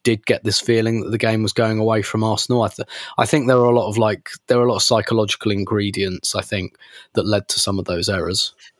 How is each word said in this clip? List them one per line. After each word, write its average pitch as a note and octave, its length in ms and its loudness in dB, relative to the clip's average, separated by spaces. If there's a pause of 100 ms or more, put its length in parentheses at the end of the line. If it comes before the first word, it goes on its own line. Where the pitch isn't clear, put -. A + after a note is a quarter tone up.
did A2+ 240 0
get - 180 0
this G#2 160 0
feeling A2+ 420 2
that G2 80 -8
the A2 80 0
game A2 240 0
was G#2 100 -2
going A2 260 0
away A2 240 2
from A2 220 -2
Arsenal. A2+ 380 0
I G2+ 60 2
th-, - 200 -10 (300)
I A2+ 80 2
think C#3 200 2
there B2+ 120 6
are B2 120 4
a A#2+ 80 4
lot A2 100 0
of, G#2+ 100 -2
like, G#2+ 320 0 (160)
there B2 120 2
are A#2+ 80 4
a - 20 2
lot A2+ 80 0
of G2 60 -2
psychological A2 720 0
ingredients, G2 800 -2
I G2+ 80 -4
think, F#2+ 340 -6 (380)
that - 120 2
led G#2 220 0
to - 120 -2
some G2 180 -2
of F2 60 -4
those F2 240 -4
errors. F#2 460 -2 (260)